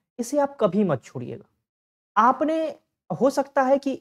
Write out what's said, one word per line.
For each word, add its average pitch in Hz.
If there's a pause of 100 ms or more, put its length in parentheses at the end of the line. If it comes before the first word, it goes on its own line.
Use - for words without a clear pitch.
(180)
इसे 247
आप 277
कभी 208
मत 151
छोड़िएगा। 123 (720)
आपने, 262 (480)
हो 247
सकता 269
है 269
कि 269